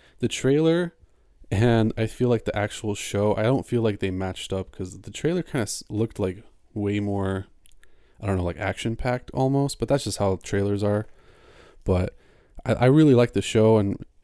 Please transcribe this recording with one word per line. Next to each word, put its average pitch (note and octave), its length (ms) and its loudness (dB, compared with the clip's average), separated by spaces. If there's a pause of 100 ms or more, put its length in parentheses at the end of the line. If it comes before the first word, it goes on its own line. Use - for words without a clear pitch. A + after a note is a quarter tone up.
(200)
the A#2+ 80 -2
trailer D#3+ 640 0 (560)
and A2+ 480 2
I A2+ 80 -2
feel B2 240 -2
like A#2 160 0
the - 100 -4
actual G#2 380 -4
show, G#2 420 0
I G#2+ 80 -2
don't A#2+ 220 0
feel A#2+ 160 -2
like G#2+ 180 0
they G2 120 -2
matched F#2+ 420 -6
up F#2+ 180 -6
'cause F#2+ 280 -12
the - 120 -16
trailer E3+ 300 -2
kinda C3 220 -4
s-, - 260 -8
looked, G#2+ 300 -4
like, F#2+ 240 -4 (320)
way G#2 240 -2
more, G2 480 -2 (760)
I G2+ 60 -6
don't F#2+ 100 0
know, F2+ 60 -2
like, E2+ 160 -4
action-packed A#2 720 -4
almost. C#3 460 0
But A2+ 80 -4
that's C#3 160 0
just - 160 -6
how G2 240 2
trailers G2+ 400 -2
are. G#2 240 0 (760)
But F#2 320 0 (500)
I, B2 80 2
I A#2+ 120 2
really C#3+ 300 6
like A#2+ 180 4
the G2 80 0
show, A2 360 4
and G2+ 200 0 (260)